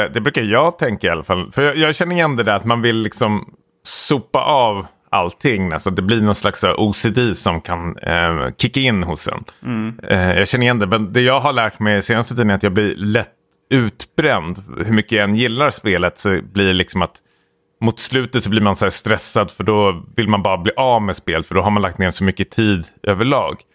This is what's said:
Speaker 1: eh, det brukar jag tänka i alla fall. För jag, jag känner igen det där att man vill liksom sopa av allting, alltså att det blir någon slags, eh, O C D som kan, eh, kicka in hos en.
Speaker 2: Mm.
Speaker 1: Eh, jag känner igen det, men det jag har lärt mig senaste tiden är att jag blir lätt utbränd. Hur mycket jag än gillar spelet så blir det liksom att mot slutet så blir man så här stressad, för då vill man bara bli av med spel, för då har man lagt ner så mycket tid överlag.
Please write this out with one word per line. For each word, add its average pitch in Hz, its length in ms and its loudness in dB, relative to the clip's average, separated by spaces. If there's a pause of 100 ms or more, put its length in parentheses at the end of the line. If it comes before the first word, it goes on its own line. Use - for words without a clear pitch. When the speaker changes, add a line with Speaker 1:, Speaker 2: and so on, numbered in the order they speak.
Speaker 1:
eh, 71 60 -8
det 113 100 -2
brukar 139 200 -2
jag 123 380 2
tänka 107 280 -2
i - 20 2
alla 82 140 -2
fall. 90 280 -2
För 131 100 -2
jag, 143 160 2
jag 156 180 2
känner 175 200 -2
igen 156 200 2
det 117 80 0
där 104 120 2
att 98 100 -2
man 117 160 2
vill 117 160 2
liksom 107 560 -2 (340)
sopa - 520 -2
av 113 460 0 (240)
allting, 92 640 0
alltså 78 160 -4
att 90 60 -4
det 95 60 -2
blir 110 200 2
någon 104 140 4
slags, - 280 -4
eh, 92 160 2
O 104 140 2
C - 160 0
D 113 260 0
som 85 260 -2
kan, 85 360 -6
eh, 85 500 -2 (100)
kicka 135 220 -2
in 113 240 0
hos 82 240 -6
en. - 160 -8 (220)
Speaker 2:
Mm. 113 380 -6
Speaker 1:
Eh, 90 340 2
jag 98 100 2
känner 123 180 0
igen 120 140 2
det, 101 80 2
men 104 260 -2
det 123 80 2
jag 127 180 4
har 135 140 0
lärt 113 260 -2
mig 104 220 2
senaste 120 340 -2
tiden 117 140 2
är 98 60 4
att 92 80 -2
jag 101 100 2
blir 104 220 0
lätt 104 340 -2 (400)
utbränd. 110 920 0 (220)
Hur 113 80 0
mycket 107 180 2
jag 104 120 2
än 101 120 0
gillar 123 340 0
spelet 90 480 0
så 95 220 0 (140)
blir 98 120 2
det 92 80 2
liksom 92 280 0
att 82 140 -4 (640)
mot 113 180 0
slutet 127 440 -2
så 98 60 -4
blir 104 120 2
man 101 140 2
så 104 100 0
här 95 40 2
stressad, - 640 -2
för - 120 -10
då 101 400 2 (120)
vill 110 120 0
man 104 160 2
bara 95 140 2
bli 87 200 -2
av 127 240 2
med 95 140 -4
spel, 82 280 -4
för - 120 -4
då 92 60 2
har 101 100 2
man 104 100 2
lagt 90 160 -2
ner 92 140 0
så - 120 -4
mycket 95 280 -2
tid 104 340 0 (180)
överlag. 104 580 0 (140)